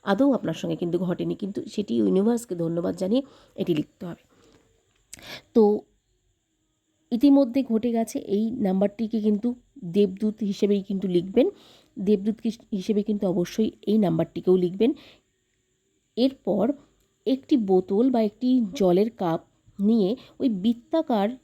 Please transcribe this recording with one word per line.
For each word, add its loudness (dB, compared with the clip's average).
আদৌ 2
আপনার -2
সঙ্গে -6
কিন্তু -4
ঘটেনি, -4
কিন্তু -8
সেটি -6
ইউনিভার্সকে 0
ধন্যবাদ -4
জানিয়ে -2
এটি -2
লিখতে -8
হবে। -14
তো 4
ইতিমধ্যে 4
ঘটে 0
গেছে, -2
এই -2
নাম্বারটিকে 0
কিন্তু 0
দেবদূত 0
হিসেবেই 0
কিন্তু -6
লিখবেন, 2
দেবদূত 0
কিস-, -6
হিসেবে -2
কিন্তু -2
অবশ্যই -2
এই 0
নাম্বারটিকেও 2
লিখবেন। 0
এরপর 0
একটি 0
বোতল 2
বা 0
একটি 0
জলের 2
কাপ -4
নিয়ে 2
ওই 0
বৃত্তাকার -2